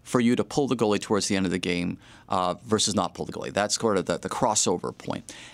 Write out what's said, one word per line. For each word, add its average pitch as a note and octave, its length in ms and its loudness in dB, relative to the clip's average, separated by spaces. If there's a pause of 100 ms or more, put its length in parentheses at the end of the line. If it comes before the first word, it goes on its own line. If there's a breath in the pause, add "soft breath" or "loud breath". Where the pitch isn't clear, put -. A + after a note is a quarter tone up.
for - 180 0
you A#2+ 160 4
to G#2 80 2
pull C#3+ 240 0
the C3 80 0
goalie G#2+ 240 4
towards G2+ 280 0
the G#2 80 2
end F#2+ 100 2
of F2 60 0
the F#2 60 0
game, F2 400 -2 (300 loud breath)
uh, F2+ 260 0 (100)
versus G#2+ 300 0
not F2+ 180 0
pull D#3+ 140 -8
the - 60 -8
goalie? - 200 -8
That's G#2 220 0
sort G#2+ 240 2
of F2 80 0
the, F2 120 0
the - 120 -6
crossover G#2 640 0
point. - 340 -8 (240 loud breath)